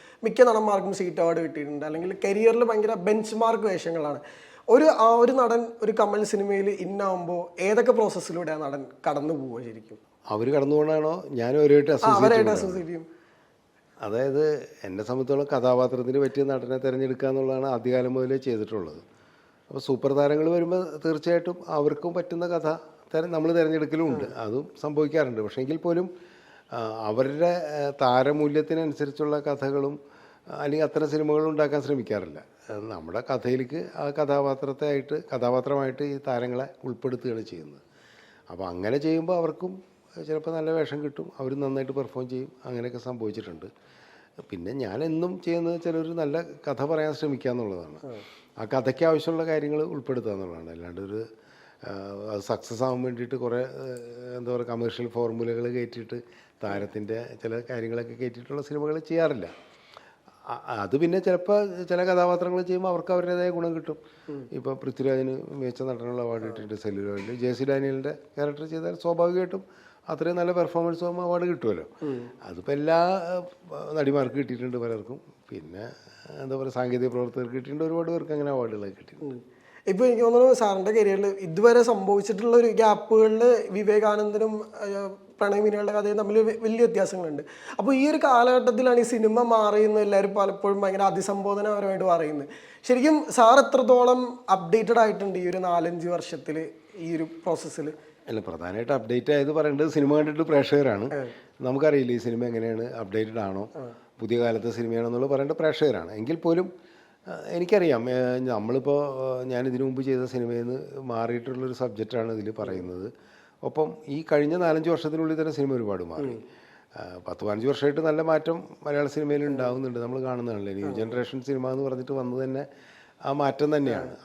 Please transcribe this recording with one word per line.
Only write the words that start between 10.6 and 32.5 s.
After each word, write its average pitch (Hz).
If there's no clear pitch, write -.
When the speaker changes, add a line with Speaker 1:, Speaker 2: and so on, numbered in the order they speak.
Speaker 2:
പോകണാണോ 156
ഞാൻ 127
അവരുമായിട്ട് 147
Speaker 1:
ആ, -
Speaker 2:
അസോസിയേറ്റ് 208
Speaker 1:
അവരായിട്ട് 220
Speaker 2:
ചെയ്യുന്നതാണോ? 220
Speaker 1:
അസോസിയേറ്റ് 180
ചെയ്യും. 165
Speaker 2:
അതായത്, 135
എന്നെ 98
സംബന്ധിച്ചോളം 131
കഥാപാത്രത്തിന് 127
പറ്റിയ 139
നടനെ 131
തിരഞ്ഞെടുക്കുക 131
എന്നുള്ളതാണ് 131
ആദ്യകാലം 127
മുതലേ 131
ചെയ്തിട്ടുള്ളത്. 107
അപ്പോൾ 135
സൂപ്പർ 135
താരങ്ങൾ 147
വരുമ്പോൾ 170
തീർച്ചയായിട്ടും 170
അവർക്കും 151
പറ്റുന്ന 175
കഥ 160
തെര-, 160
നമ്മൾ 165
തിരഞ്ഞെടുക്കലും 160
ഉണ്ട്, 117
അതും 113
സംഭവിക്കാറുണ്ട്. 147
പക്ഷേ 107
എങ്കിൽ 147
പോലും, 175
ആ, 120
അവരുടെ, 147
ആ, 147
താരമൂല്യത്തിനനുസരിച്ചുള്ള 147
കഥകളും, 143
ആ, -
അല്ലെങ്കിൽ 147
അത്തരം 147
സിനിമകളും 151
ഉണ്ടാക്കാൻ 147
ശ്രമിക്കാറില്ല. 104